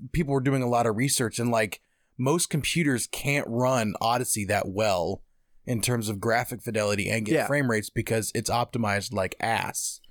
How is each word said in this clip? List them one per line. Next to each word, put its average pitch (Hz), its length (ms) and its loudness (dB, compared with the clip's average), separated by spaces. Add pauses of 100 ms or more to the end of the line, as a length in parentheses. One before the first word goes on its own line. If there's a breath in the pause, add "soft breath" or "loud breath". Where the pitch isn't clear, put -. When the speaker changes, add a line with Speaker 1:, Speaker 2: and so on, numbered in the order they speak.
(120)
Speaker 1:
people 147 200 0
were 139 80 2
doing 135 220 2
a 123 60 0
lot 117 180 2
of 107 100 2
research, 127 420 0
and, 120 120 0
like, 110 320 0 (340)
most 143 320 2
computers 143 580 0
can't 143 440 -2
run 120 500 2
Odyssey 117 460 0
that 101 220 2
well 95 560 0 (420)
in 120 140 0
terms 117 280 0
of 104 100 -4
graphic 117 440 -2
fidelity 104 480 0
and 110 160 0
get 117 80 2
Speaker 2:
Yeah. 151 120 2
Speaker 1:
frame 139 240 0
rates 107 200 0
because 113 440 -2
it's 113 160 -2
optimized 113 640 0
like 95 260 -2
ass. - 600 -4 (100)